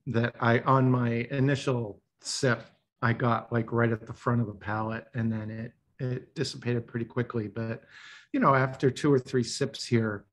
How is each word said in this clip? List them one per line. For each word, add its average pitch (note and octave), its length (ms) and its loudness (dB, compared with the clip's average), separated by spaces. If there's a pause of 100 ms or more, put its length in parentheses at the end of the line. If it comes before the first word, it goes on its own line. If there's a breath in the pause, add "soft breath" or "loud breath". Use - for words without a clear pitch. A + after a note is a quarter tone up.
that A#2 320 0
I, A#2+ 200 4
on C3 320 4
my A#2 400 0
initial C3 680 0 (200)
sip, - 420 -2 (380)
I A#2 120 4
got, A#2 380 0
like, A2+ 200 -2
right A#2 200 2
at A2 140 -4
the - 80 -14
front A#2+ 280 0
of G#2+ 60 -2
the G#2 60 -8
palate, A2 520 -6 (100)
and A2+ 160 0
then A2 180 -6
it, A2 220 -10 (280)
it B2+ 360 -8
dissipated A#2+ 520 -4
pretty A#2 180 -6
quickly. A#2 420 -4
But, A2+ 360 -8 (500 loud breath)
you C#4 60 -2
know, D3 140 6
after C3 380 2
two D3 200 2
or C3 80 6
three B2+ 240 0
sips - 400 -6
here, A2 500 0